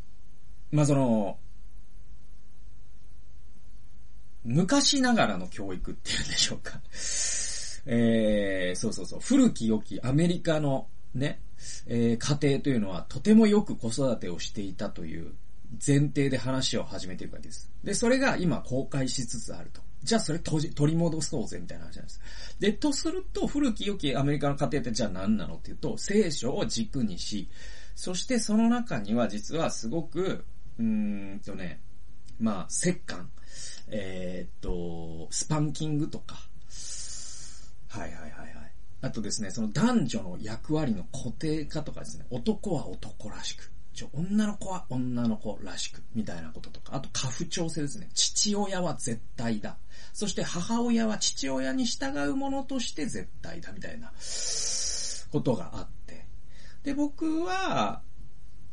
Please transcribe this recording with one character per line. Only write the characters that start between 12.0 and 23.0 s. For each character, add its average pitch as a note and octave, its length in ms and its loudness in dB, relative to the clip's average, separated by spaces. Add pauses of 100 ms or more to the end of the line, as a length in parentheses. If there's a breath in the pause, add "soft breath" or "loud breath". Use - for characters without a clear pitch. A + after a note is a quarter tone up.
ー、 C#3+ 200 2
家 D3 100 4
庭 C3+ 100 4
と C#3+ 100 2
い B2+ 60 4
う A2 40 4
の G2 100 0
は E2+ 180 -2
と - 120 -2
て G#3+ 140 8
も A3 120 12
よ G#3 160 8
く - 140 0
子 A#2 120 0
育 B2+ 300 2
て F#2 100 -2
を E2+ 100 -2
し - 120 -2
て G#2+ 120 -2
い F#2 120 -2
た G2+ 160 -2
と F2 160 -2
い D#2+ 120 -4
う D#2+ 140 -4 (540)
前 C#3+ 140 6
提 C#3+ 280 2
で C3 80 2
話 C3 400 0
を G2 80 0
始 F2+ 220 -4
め F#2 100 -4
て G2+ 80 -4
い - 40 -4
く - 80 -4
わ - 40 -6
け - 80 -4
で - 60 -4
す。 - 160 -4 (140)
で、 G3+ 100 0
そ A#3 140 4
れ C4 100 6
が B3+ 180 4
今 E3 240 2
崩 C3 220 0
壊 C3 260 0
し A#2 180 0
つ A2+ 140 -2
つ F#2 140 -4
あ F2 80 -4
る - 100 -4
と。 - 80 -4 (220)
じ - 120 2
ゃ A3+ 40 6
あ - 20 6
そ D3+ 120 0
れ E3+ 60 0
閉 D#3 220 2
じ-、 D3 140 0
取 D3 180 4
り E3 60 4
戻 D#3+ 240 2
そ A#2+ 200 -2
う G2 60 -2
ぜ F#2 100 -4
み F2 80 -4
た E2 100 -4
い - 20 -4
な E2 60 -4
話 - 120 -4
な - 60 -4
ん - 20 -4
で - 60 -4
す。 - 100 -2 (380 loud breath)
で、 G3+ 160 4
と D4 180 2
す D#4+ 180 0